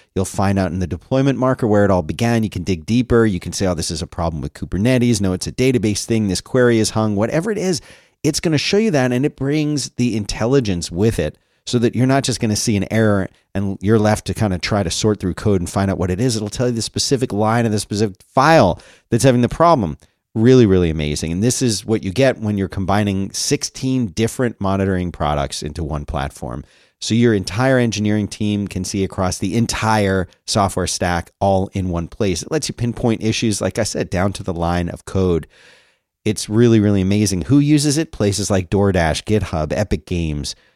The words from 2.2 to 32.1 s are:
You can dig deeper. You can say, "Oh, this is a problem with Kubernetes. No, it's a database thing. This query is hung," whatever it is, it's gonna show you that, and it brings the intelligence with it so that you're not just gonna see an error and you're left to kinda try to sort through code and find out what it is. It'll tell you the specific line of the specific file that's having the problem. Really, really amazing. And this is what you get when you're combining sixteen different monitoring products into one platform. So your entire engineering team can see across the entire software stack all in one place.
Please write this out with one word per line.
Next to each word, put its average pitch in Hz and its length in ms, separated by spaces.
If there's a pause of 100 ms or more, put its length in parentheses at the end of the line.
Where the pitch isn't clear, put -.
You 104 80
can 87 140
dig 85 220
deeper. 117 380
You 98 140
can 85 140
say, 101 140
"Oh, 90 80
this 80 160
is 82 120
a 80 40
problem 82 360
with 71 120
Kubernetes. 120 640
No, 95 120
it's 90 140
a 69 60
database 113 520
thing. 110 240
This 90 120
query 120 380
is 107 120
hung," 110 240
whatever 143 380
it 196 60
is, 180 220 (440)
it's - 160
gonna 156 180
show - 200
you 220 120
that, 127 220
and 127 120
it - 120
brings 147 600
the 123 200
intelligence 110 720
with 101 280
it 76 180 (300)
so 123 120
that 117 160
you're 123 120
not 135 180
just 120 160
gonna 107 160
see 107 200
an 95 140
error 104 380 (260)
and 98 260
you're 107 180
left 107 280
to 92 80
kinda 98 240
try 101 240
to 82 80
sort 107 300
through 90 140
code 98 260
and 87 100
find 98 200
out 85 80
what 90 120
it 90 100
is. 123 140
It'll 107 140
tell 123 200
you 123 60
the 113 80
specific - 500
line 110 340
of 110 60
the 104 60
specific 101 440
file 131 580 (300)
that's 117 140
having 123 180
the 117 60
problem. 135 480 (380)
Really, 123 300
really 92 240
amazing. 78 420
And 90 120
this 123 180
is 113 240
what 107 180
you 95 80
get 127 300
when 104 160
you're 98 100
combining 98 640
sixteen - 720
different 113 540
monitoring 95 520
products 73 500
into 78 220
one 73 220
platform. 69 580 (360)
So - 140
your 117 200
entire 120 440
engineering 104 500
team 104 380
can 92 180
see 98 200
across 92 340
the 98 180
entire 107 720 (180)
software 98 400
stack 87 520
all 95 360
in 92 160
one 85 180
place. 95 340